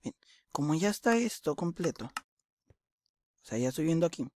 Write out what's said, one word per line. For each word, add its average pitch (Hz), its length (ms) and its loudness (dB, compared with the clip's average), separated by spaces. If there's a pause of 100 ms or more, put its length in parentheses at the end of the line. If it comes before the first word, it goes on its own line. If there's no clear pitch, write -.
Bien, - 120 -8 (360)
como 147 240 -2
ya 175 140 2
está 233 280 2
esto 226 400 0
completo, 170 500 -4
o - 1400 -18
sea, 110 140 -6
ya 123 100 2
estoy 151 160 -2
viendo 165 220 4
aquí 143 200 -4 (140)